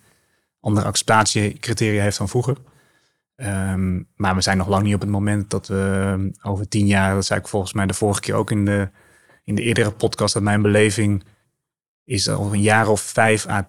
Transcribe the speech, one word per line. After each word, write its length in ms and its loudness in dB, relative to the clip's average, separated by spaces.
andere 260 0
acceptatiecriteria 1160 0
heeft 160 0
dan 100 -4
vroeger. 280 -2
Ehm, 680 -4
maar 180 0
we 60 2
zijn 160 2
nog 120 0
lang 160 2
niet 100 2
op 60 0
het 100 -4
moment 400 -2
dat 160 -4
we, 340 -2
ehm, 360 -6
over 180 -4
tien 180 2
jaar, 280 2
dat 100 0
zei 160 -2
ik 80 -16
volgens 240 -4
mij 140 -2
de 80 -2
vorige 260 0
keer 140 -6
ook 160 -2
in 140 0
de, 240 0
in 100 -4
de 80 -2
eerdere 280 2
podcast, 440 -2
dat 80 0
mijn 200 2
beleving 640 2
is 240 -4
al 240 -2
een 100 2
jaar 260 4
of 120 2
vijf 480 0
à 200 -4